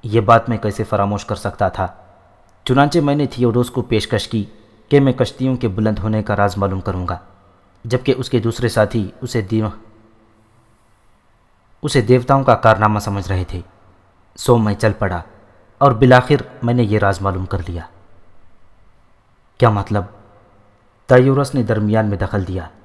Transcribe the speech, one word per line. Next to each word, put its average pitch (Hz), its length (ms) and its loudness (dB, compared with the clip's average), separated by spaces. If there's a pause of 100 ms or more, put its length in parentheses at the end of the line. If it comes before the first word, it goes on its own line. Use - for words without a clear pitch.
ये 110 160 0
बात 113 300 4
मैं 110 80 -2
कैसे 107 260 -4
फरामोश 101 400 -2
कर 101 120 -6
सकता 98 340 -4
था? 95 160 -4 (800)
चुनांचे 143 340 2
मैंने 143 260 0
थियोडोस 120 440 0
को 127 120 -4
पेशकश 107 440 -2
की 110 160 -4 (480)
कि 143 100 6
मैं 135 160 2
कश्तियों 131 400 -2
के 120 120 -2
बुलंद 107 300 -2
होने 107 240 -2
का 104 120 -2
राज 101 240 0
मालूम 98 220 -2
करूँगा, 90 400 -6 (640)
जबकि 123 280 -2
उसके 123 280 -2
दूसरे 113 280 -2
साथी 107 440 -2 (100)
उसे 117 200 -4
दीव-, 107 300 -2 (2000)
उसे 143 200 0
देवताओं 127 420 2
का 127 100 6
कारनामा 107 460 2
समझ 101 280 -6
रहे 92 240 -2
थे। 90 100 -10 (760)
सो 123 200 4
मैं 107 160 0
चल 107 180 0
पड़ा 92 300 -4 (580)
और 135 140 4
बिलाखिर 127 540 4 (160)
मैंने 120 180 0
ये 107 160 2
राज 98 240 0
मालूम 95 240 -2
कर 95 140 -6
लिया। 85 280 -10 (1700)
क्या 117 100 4
मतलब? 101 420 -4 (960)
तायूरस 135 460 4
ने 131 100 0
दरमियान 107 420 0
में 101 120 -2
दखल 98 260 -4
दिया। 90 240 -8 (160)